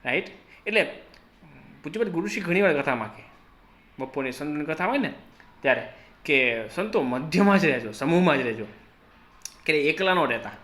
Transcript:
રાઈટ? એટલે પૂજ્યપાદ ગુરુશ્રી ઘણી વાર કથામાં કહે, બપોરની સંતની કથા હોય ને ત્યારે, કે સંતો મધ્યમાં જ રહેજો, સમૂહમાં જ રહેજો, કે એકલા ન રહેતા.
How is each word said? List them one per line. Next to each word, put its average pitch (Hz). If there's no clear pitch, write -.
રાઈટ? 135
એટલે 208
પૂજ્યપાદ 196
ગુરુશ્રી 202
ઘણી 175
વાર 151
કથામાં 120
કહે, -
બપોરની 131
સંતની 147
કથા 160
હોય 262
ને 214
ત્યારે, 120
કે 120
સંતો 208
મધ્યમાં 160
જ 175
રહેજો, 117
સમૂહમાં 160
જ -
રહેજો, 113
કે 160
એકલા 156
ન 180
રહેતા. 117